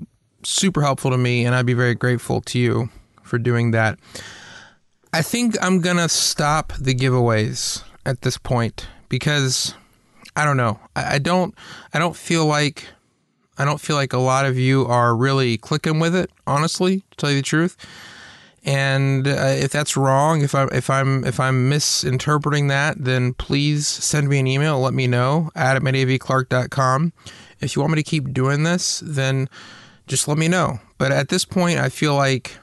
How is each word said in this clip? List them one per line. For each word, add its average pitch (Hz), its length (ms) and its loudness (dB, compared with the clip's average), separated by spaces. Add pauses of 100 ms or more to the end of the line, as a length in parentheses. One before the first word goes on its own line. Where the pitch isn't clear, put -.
(440)
super - 380 0
helpful 135 300 0
to 127 60 2
me, 123 280 2
and 123 100 2
I'd 127 100 2
be 123 80 2
very 120 220 2
grateful 123 460 -2
to - 180 -4
you 117 300 0 (340)
for - 140 -4
doing 117 340 0
that. 113 260 2 (1160)
I 160 80 0
think 233 400 0
I'm 185 180 2
gonna 170 300 2
stop - 640 0
the 131 200 -2
giveaways 123 920 0 (220)
at 135 180 -4
this - 140 -2
point - 500 -4 (200)
because, 139 640 -2 (640)
I 151 80 0
don't 143 140 2
know. 117 240 0 (160)
I, 135 180 -2
I - 40 0
don't, 175 360 0 (380)
I 151 60 0
don't 165 180 -2
feel 165 280 0
like, 147 420 0 (680)
I 139 60 -2
don't 147 160 0
feel 156 160 -2
like 139 160 -2
a 127 60 0
lot 131 280 2
of 127 120 0
you 131 280 4
are 120 300 4
really 131 400 2
clicking 156 440 -2
with 165 140 2
it, 185 160 0 (160)
honestly, 190 640 0
to - 40 -20
tell 147 140 -2
you 139 80 2
the 139 40 2
truth. 160 360 0 (920)
And, 135 600 0
uh, 139 280 0
if 139 160 -2
that's 147 240 -2
wrong, 143 460 4
if 143 140 0
I'm, 135 160 2
if - 180 -2
I'm, 135 340 0
if 131 160 -2
I'm 131 300 2
misinterpreting 147 1000 0
that, 139 280 0
then 127 380 0
please 147 500 0
send - 420 -2
me 139 120 2
an 131 80 0
email. 143 320 2
Let 127 160 0
me 131 100 0
know, 131 500 2
adam 135 300 0
at 131 100 2
A 135 80 2
V 131 140 2
clark 131 320 -2
dot 127 220 -2
com. 135 420 2 (460)
If - 160 -6
you 139 80 0
want 156 100 0
me 156 80 2
to - 80 -10
keep 139 240 -2
doing 139 300 0
this, 175 420 -2
then 135 440 -2 (580)
just - 200 -2
let 151 120 0
me 160 80 2
know. 165 320 0 (180)
But 135 140 0
at 139 180 0
this 180 160 0
point, 175 320 0
I 131 120 0
feel 147 260 0
like 135 480 0